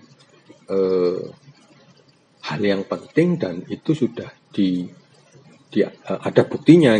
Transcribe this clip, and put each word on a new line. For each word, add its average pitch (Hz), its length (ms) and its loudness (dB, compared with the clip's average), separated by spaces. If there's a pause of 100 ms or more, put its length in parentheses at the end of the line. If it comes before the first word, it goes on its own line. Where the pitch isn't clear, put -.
(680)
eh, 92 540 0 (1200)
hal 147 160 -8
yang 98 240 -2
penting 170 560 -2
dan - 320 -8
itu - 240 -4
sudah - 320 -6 (240)
di, 90 320 -2 (880)
di, - 80 0
eh, - 400 -6
ada - 240 2
buktinya 151 560 4